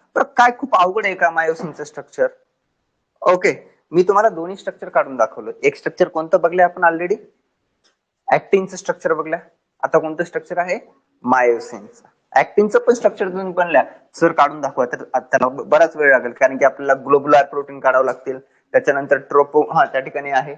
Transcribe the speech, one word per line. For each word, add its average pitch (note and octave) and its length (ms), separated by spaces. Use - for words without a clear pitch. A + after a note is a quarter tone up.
बरं, B3+ 100
काय B3 340
खूप - 160
अवघड F#3+ 320
आहे F#3 80
का F3 160
मायोसिनचं D#3+ 540
स्ट्रक्चर? - 420
ओके, F3+ 500
मी E3+ 120
तुम्हाला G3+ 260
दोन्ही F3 280
स्ट्रक्चर F#3+ 320
काढून C#3+ 280
दाखवलं. A2+ 360
एक - 140
स्ट्रक्चर - 320
कोणतं D#3+ 320
बघले E3+ 220
आपण F3 220
already? E3+ 320
ॲक्टिनचं F#3 480
स्ट्रक्चर E3+ 380
बघल्या. D#3 240
आता - 160
कोणतं D#3 260
स्ट्रक्चर E3 340
आहे? F3+ 200
मायोसिनचं. A#2+ 840
ॲक्टिनचं G#3 440
पण A#3+ 160
स्ट्रक्चर G3+ 340
तुम्ही F#3 240
बनल्या, E3+ 320
"सर E3 180
काढून D3 280
दाखवा," C3+ 240
तर C3 200
त्याला B2+ 440
ब-, C3+ 140
बराच D#3+ 340
वेळ D3 140
लागेल, A#2+ 220
कारण C3+ 240
की C3+ 80
आपल्याला C3+ 300
ग्लोब्युलर C#3+ 500
प्रोटीन C#3 360
काढावं C3 240
लागतील, C3 360
त्याच्यानंतर C#3 760
ट्रोपो-, C#3+ 580
हा C#3 100
त्या C3+ 160
ठिकाणी C#3+ 300
आहे, C3+ 280